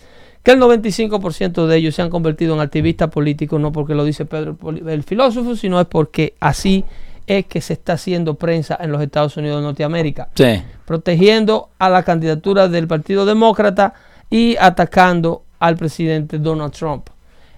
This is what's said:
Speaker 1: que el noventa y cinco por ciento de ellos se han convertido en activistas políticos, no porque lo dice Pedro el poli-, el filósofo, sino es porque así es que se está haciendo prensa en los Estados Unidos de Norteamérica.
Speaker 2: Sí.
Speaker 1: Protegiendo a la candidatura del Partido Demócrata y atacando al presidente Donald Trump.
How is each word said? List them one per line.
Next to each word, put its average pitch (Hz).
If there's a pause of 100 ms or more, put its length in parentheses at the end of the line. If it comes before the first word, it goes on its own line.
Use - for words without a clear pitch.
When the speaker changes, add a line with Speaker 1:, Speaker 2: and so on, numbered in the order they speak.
(440)
Speaker 1:
que 247
el 262
noventa 240
y -
cinco 214
por 180
ciento 175
de 160
ellos 160
se -
han 170
convertido 160
en 156
activistas 151
políticos, 147
no 151
porque 151
lo 147
dice 147
Pedro 156
el 156
poli-, 160
el 160
filósofo, 240
sino 185
es 175
porque 156
así 190 (420)
es 196
que -
se -
está 165
haciendo 170
prensa 165
en 165
los 147
Estados 147
Unidos 147
de -
Norteamérica. 147
Speaker 2:
Sí. 117 (220)
Speaker 1:
Protegiendo 202 (100)
a 190
la 185
candidatura 175
del 170
Partido 170
Demócrata 208 (360)
y 233
atacando 175 (140)
al 170
presidente 160
Donald 151
Trump. 151 (500)